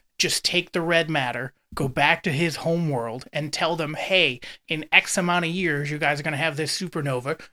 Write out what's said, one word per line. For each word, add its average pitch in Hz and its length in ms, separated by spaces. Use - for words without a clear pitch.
just - 260
take 175 280
the 175 100
red 165 260
matter, 127 460
go 139 140
back 147 360
to 180 60
his 156 260
home 165 340
world, 117 420
and 147 220
tell 170 200
them, 156 200
"Hey, 160 460
in 156 240
X - 240
amount 175 300
of 165 40
years, 151 400
you 151 60
guys 147 240
are - 20
gonna 151 140
have 151 220
this 156 200
supernova. 143 640